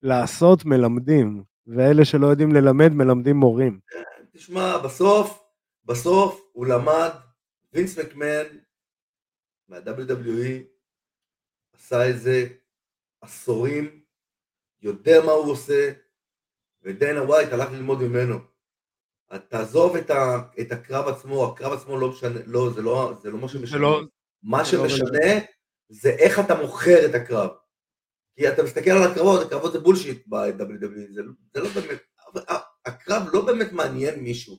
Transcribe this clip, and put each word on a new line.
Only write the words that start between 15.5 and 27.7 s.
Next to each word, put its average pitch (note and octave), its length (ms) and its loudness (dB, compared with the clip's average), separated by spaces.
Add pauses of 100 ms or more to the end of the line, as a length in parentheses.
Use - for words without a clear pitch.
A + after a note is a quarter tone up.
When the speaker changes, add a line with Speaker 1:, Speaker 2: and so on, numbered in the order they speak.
Speaker 2:
עושה, C#3 400 -4 (920)
ודיינה C#3 400 -4
ווייט D3 300 0
הלך B2+ 200 -4
ללמוד C3 300 -6
ממנו. A#2+ 340 -2 (920)
אז F#2+ 180 -14
תעזוב C3 480 0
את D#3+ 140 -8
ה-, B2+ 320 -2 (180)
את A#2+ 120 -10
הקרב C3+ 360 -8
עצמו, C3+ 440 -4
הקרב C3+ 200 -10
עצמו C3+ 240 -10
לא C3 120 -2
משנה, A#2+ 380 -8
לא, A#2+ 280 -2
זה A2 80 -8
לא, B2 400 -2
זה G#2 80 -12
לא A2 80 -12
מה C3 80 -10
Speaker 1:
זה C3 60 -12
Speaker 2:
שמשנה. C#3 260 -8
Speaker 1:
לא, D3 220 2 (420)
Speaker 2:
מה B2+ 220 -2
Speaker 1:
זה - 120 0
לא C3 120 0
Speaker 2:
שמשנה C3 200 -2
Speaker 1:
רלוונטי. F#3+ 380 0 (420)
Speaker 2:
זה B2+ 220 -2
איך F#3 300 4
אתה G3+ 220 0
מוכר D#3+ 480 4
את B2 40 -6
הקרב. A2+ 360 -4 (840)